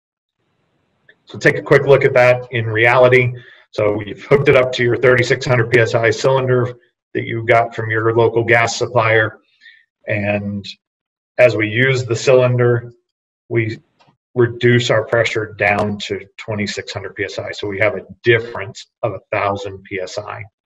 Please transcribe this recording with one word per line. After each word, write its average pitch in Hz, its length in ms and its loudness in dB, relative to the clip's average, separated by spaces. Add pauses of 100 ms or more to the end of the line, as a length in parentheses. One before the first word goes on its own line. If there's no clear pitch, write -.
(1300)
So - 120 -18
take 147 200 2
a - 40 -8
quick 139 220 4
look 135 220 4
at 123 80 2
that 123 380 4
in 113 140 -4
reality. 123 680 4 (360)
So 107 300 -2
you've 98 220 -12
hooked 143 260 2
it 139 60 6
up 127 200 2
to 123 100 -2
your 120 120 0
thirty-six 127 480 2
hundred 123 260 0
P 127 100 4
S 113 160 0
I 113 140 2
cylinder 127 640 0 (380)
that 127 120 -6
you 113 200 -8
got 117 300 2
from 110 160 -8
your 110 240 0
local 113 300 2
gas 117 320 0
supplier. 110 640 0 (640)
And 101 580 -4 (760)
as 120 180 4
we 107 120 -2
use 120 360 0
the 117 100 -4
cylinder, 123 800 2 (560)
we 117 320 -4 (560)
reduce 120 540 2
our 110 140 0
pressure 110 540 -2
down 101 480 -2
to 98 140 -8 (160)
twenty-six 104 560 -8
hundred 95 240 -12
P 101 80 -4
S - 160 -10
I. 98 100 -8
So - 160 -10
we 101 140 -6
have 104 160 -4
a 92 100 -14 (160)
difference 110 680 -4 (100)
of 110 120 -4
a 95 60 -14 (120)
thousand 101 500 -4
P 98 160 -12
S 90 200 -10
I. - 260 -14 (220)